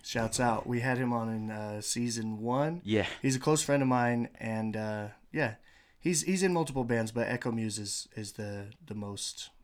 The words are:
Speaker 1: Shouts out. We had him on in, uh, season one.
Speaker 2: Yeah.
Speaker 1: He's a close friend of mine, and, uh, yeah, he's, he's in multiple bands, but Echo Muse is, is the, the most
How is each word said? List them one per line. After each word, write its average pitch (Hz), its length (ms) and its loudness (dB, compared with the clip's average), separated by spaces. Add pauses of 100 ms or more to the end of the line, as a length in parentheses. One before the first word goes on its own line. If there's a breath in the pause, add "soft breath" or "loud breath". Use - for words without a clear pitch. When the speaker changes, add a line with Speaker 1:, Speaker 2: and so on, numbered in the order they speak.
Speaker 1:
Shouts 113 360 -2
out. 117 260 2
We 120 140 0
had 127 180 0
him 123 160 2
on 113 160 -2
in, 110 220 -4
uh, 107 300 -6
season 110 580 -2
one. 143 440 0
Speaker 2:
Yeah. 104 220 4 (160)
Speaker 1:
He's 131 140 4
a 127 40 0
close 151 220 4
friend 143 220 4
of 131 60 4
mine, 120 400 4 (100)
and, 110 380 -2
uh, 107 300 -4 (240)
yeah, 135 240 0 (440 soft breath)
he's, 170 240 2
he's 185 200 2
in 180 100 6
multiple 135 320 2
bands, 113 260 2
but 117 160 0
Echo 120 240 -2
Muse 110 260 0
is, 101 380 -6
is 104 180 -8
the, 101 340 -8 (180)
the 104 100 -10
most 101 540 -8 (140)